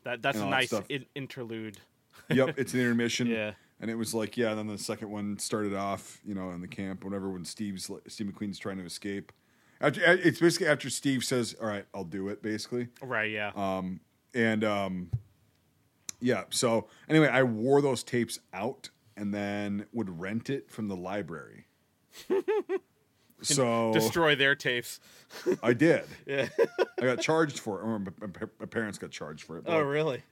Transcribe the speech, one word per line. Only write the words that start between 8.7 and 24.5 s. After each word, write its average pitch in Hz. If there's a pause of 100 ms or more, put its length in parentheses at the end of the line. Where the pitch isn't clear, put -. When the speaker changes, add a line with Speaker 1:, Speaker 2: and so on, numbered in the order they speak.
Speaker 2:
to 92
escape. 98 (500)
After, 147
it's 170
basically 170
after 139
Steve 135
says, 120
"All 110
right, 101 (100)
I'll 98
do 95
it," 101
basically. 117 (140)
Speaker 1:
Right, 110
yeah. 104
Speaker 2:
Um, 95 (340)
and, 110
um, 95 (1080)
yeah, 120
so 113 (200)
anyway, 156
I 127
wore 123
those 131
tapes 117 (140)
out 107 (280)
and 101
then 101
would 95
rent 101
it 139
from 107
the 98
library. 85 (640)
Speaker 1:
<laughs> 359 (1080)
Speaker 2:
So 117
Speaker 1:
Destroy 143
their 139